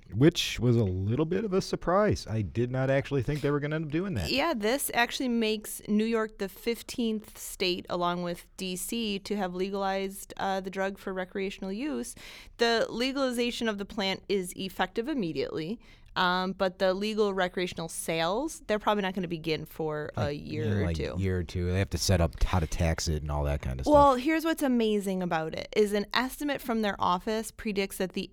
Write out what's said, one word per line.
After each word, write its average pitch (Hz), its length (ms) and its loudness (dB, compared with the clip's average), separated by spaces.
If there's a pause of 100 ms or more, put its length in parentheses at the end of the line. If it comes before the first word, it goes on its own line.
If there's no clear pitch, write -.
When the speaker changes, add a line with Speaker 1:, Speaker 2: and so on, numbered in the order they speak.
(120)
Speaker 1:
Which - 460 4
was 120 160 4
a 117 80 6
little 98 420 2
bit 185 200 0
of 196 80 -2
a 190 100 2
surprise. 185 680 2
I 110 140 0
did 117 300 -2
not 131 180 2
actually 135 320 2
think 143 200 -2
they 143 100 2
were 147 80 2
gonna 147 160 -2
end 160 80 -4
up 147 80 -8
doing 175 220 0
that. 139 180 0
Speaker 2:
Yeah, 302 240 2
this 220 360 0
actually 240 360 0
makes 220 580 0
New 214 180 4
York 220 340 0
the 196 100 -4
fifteenth 226 920 -4
state, - 500 -2
along 175 360 0
with 175 200 -6 (120)
D 185 180 -6
C, 208 460 -2
to 202 160 -4
have 185 180 -2
legalized, 196 840 -4
uh, 190 220 -2
the 190 120 -6
drug 196 280 -2
for 196 160 -6
recreational 190 580 -4
use. 247 440 -6 (420)
The 233 320 4
legalization 240 760 0
of 208 100 -2
the 202 60 -6
plant 190 440 -2
is 185 280 0
effective 190 500 -4
immediately. 170 720 -2 (380)
Um, 185 360 2
but 185 260 -2
the 190 160 4
legal 208 400 0
recreational 180 540 -2
sales, 180 800 -2
they're 214 100 2
probably 208 240 2
not 185 120 -2
gonna 185 120 -2
begin 156 380 -2
for 151 520 -6
a 156 100 0
Speaker 1:
Like, 147 140 -4
Speaker 2:
year 151 240 -4
Speaker 1:
yeah, 151 60 0
Speaker 2:
or - 160 2
Speaker 1:
like, 82 100 2
Speaker 2:
two. 78 220 -4
Speaker 1:
year 92 200 2
or 87 40 0
two. 87 300 -2
They 92 80 2
have 98 100 -2
to 87 80 -2
set 92 220 4
up - 200 0
how - 200 4
to 78 80 2
tax 85 400 0
it 76 140 0
and 76 100 -4
all 73 100 0
that 71 180 0
kind 64 200 -4
of - 60 -4
Speaker 2:
Well, 285 260 8
Speaker 1:
stuff. 254 100 0
Speaker 2:
here's 311 220 0
what's 320 180 0
amazing 208 640 2
about 160 300 -2
it, - 120 -6 (100)
is 208 160 6
an 202 220 0
estimate 262 460 -2
from 226 220 0
their 202 180 0
office 214 500 0
predicts 196 460 -4
that 185 160 -2
the - 200 -4